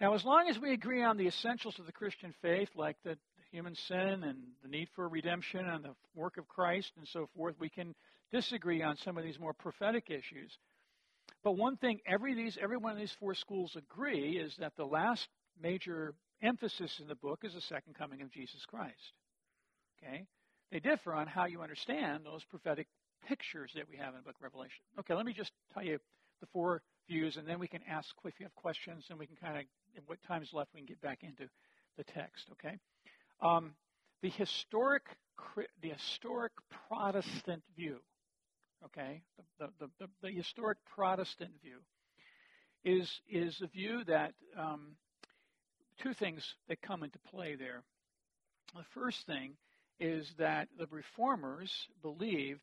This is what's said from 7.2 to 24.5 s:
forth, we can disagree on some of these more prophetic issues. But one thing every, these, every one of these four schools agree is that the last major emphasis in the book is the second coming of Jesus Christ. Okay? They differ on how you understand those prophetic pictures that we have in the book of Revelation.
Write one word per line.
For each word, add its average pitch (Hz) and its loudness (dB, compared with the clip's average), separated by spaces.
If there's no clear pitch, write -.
forth, 165 -2
we 160 -4
can 170 -8
disagree 175 2
on 151 4
some 175 -4
of 165 -2
these 156 -6
more 160 -4
prophetic 208 0
issues. - -8
But 208 6
one 226 4
thing 226 4
every, 247 2
these, 226 0
every 202 0
one 220 -2
of 208 -4
these 208 -4
four 196 0
schools 170 -4
agree 180 0
is 160 -4
that 156 -4
the 151 -2
last 175 4
major 165 -2
emphasis 214 0
in 156 -14
the 147 -6
book 143 -4
is 190 -6
the 180 -10
second 147 -8
coming 139 -10
of 135 -10
Jesus 135 -12
Christ. - -10
Okay? 160 -10
They 170 -2
differ 180 4
on 151 2
how 180 0
you 170 -6
understand 156 -4
those 156 -12
prophetic 156 -2
pictures 151 -6
that 147 -8
we 151 -16
have 135 -6
in 127 -14
the 131 -18
book 135 -14
of - -20
Revelation. 131 -12